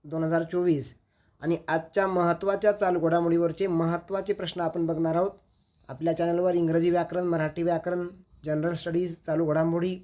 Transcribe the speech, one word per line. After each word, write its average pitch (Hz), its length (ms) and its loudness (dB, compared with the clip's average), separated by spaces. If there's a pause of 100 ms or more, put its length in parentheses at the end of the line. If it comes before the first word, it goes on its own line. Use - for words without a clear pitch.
दोन 160 200 -6
हजार 160 200 2
चोवीस 165 520 0 (460)
आणि 160 160 0 (100)
आजच्या 165 400 0
महत्त्वाच्या 185 640 2
चालू 185 280 2
घडामोडीवरचे 170 680 2
महत्त्वाचे 175 680 -2
प्रश्न 175 280 -6
आपण 165 240 -2
बघणार 160 300 0
आहोत. 190 160 0 (580)
आपल्या 151 280 -2
चॅनलवर 175 380 2
इंग्रजी 170 340 2
व्याकरण, 175 340 0
मराठी 170 400 -2
व्याकरण, 175 440 -2 (380)
जनरल 156 280 0
स्टडीज, 170 460 -4
चालू 165 260 0
घडामोडी 165 580 0